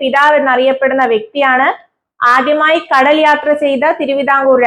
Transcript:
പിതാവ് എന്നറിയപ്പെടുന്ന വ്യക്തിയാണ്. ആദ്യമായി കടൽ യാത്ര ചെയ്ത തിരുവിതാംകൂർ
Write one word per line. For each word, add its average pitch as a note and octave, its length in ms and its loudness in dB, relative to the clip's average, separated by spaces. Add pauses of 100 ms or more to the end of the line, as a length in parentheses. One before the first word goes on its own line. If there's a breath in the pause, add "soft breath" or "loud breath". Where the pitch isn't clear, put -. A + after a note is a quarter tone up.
പിതാവ് C#4+ 400 0
എന്നറിയപ്പെടുന്ന C4 720 0
വ്യക്തിയാണ്. C4 540 -2 (640)
ആദ്യമായി D4+ 440 0 (140)
കടൽ D4 340 2
യാത്ര D4 240 0 (140)
ചെയ്ത C#4 200 -2 (160)
തിരുവിതാംകൂർ C4+ 680 0